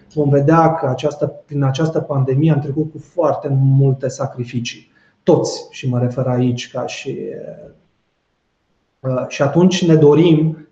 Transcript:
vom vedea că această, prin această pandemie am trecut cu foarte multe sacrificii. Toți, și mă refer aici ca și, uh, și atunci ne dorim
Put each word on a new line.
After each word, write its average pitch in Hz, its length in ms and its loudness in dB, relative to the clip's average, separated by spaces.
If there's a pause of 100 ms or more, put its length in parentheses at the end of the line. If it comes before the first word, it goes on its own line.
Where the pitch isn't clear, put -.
(120)
vom 147 160 0
vedea 156 440 4
că 156 120 -4
această, 143 420 -4
prin 143 360 -6
această 156 360 -2
pandemie 139 520 0
am 143 80 0
trecut 151 320 -6
cu - 60 -16
foarte 165 640 -2
multe 135 460 2
sacrificii. - 840 -8 (320)
Toți, - 460 0
și - 200 -8
mă 123 100 0
refer 123 280 -2
aici 123 440 -2
ca 127 140 -6
și, - 320 -10 (1800)
uh, 127 280 -4
și - 140 -8
atunci 175 460 2
ne 160 80 6
dorim 156 760 4